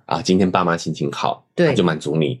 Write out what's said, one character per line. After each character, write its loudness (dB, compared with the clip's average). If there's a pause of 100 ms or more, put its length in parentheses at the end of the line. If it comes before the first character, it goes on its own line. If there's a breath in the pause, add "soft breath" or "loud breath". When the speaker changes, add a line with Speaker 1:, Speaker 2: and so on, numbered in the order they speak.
Speaker 1:
啊， -4
今 2
天 2
爸 2
妈 2
心 -4
情 -4
好， -4
Speaker 2:
对。 2
Speaker 1:
他 2
就 2
满 0
足 -4
你。 0